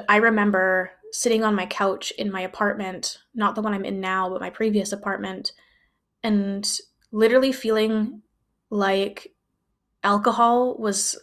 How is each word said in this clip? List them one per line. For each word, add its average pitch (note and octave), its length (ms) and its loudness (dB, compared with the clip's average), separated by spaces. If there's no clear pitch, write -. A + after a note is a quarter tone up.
I G#3 80 6
remember G3+ 760 4
sitting A3+ 320 0
on G#3+ 120 2
my F#3 100 -2
couch - 520 -2
in G#3 140 -4
my F#3+ 80 -6
apartment, F#3+ 760 -4
not G#3 200 0
the G#3+ 60 -4
one G#3+ 120 -2
I'm G3 100 -4
in G3 160 -4
now, F#3+ 300 -2
but F#3 100 -6
my F3+ 100 -6
previous G#3 440 0
apartment, G3 580 -6
and G3+ 420 0
literally B3 400 4
feeling A3 720 0
like G3 600 -2
alcohol A#3 720 4
was, G#3 460 -2